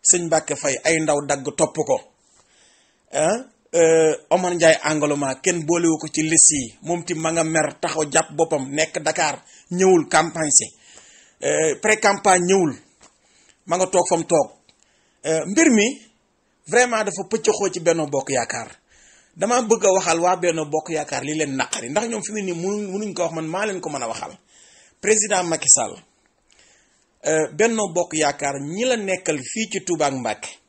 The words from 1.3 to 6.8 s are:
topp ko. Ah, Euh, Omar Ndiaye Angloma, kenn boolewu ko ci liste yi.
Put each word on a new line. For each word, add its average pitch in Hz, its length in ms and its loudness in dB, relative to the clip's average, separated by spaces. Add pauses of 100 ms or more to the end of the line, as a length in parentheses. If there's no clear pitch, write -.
topp 156 200 0 (100)
ko. 127 140 0 (1120)
Ah, 185 320 0 (300)
Euh, 160 400 6 (160)
Omar 180 240 2
Ndiaye 165 280 6
Angloma, 143 540 -2
kenn 175 280 -2
boolewu 170 340 2
ko 160 100 -10
ci 156 140 -4
liste 156 320 4
yi. 123 280 -6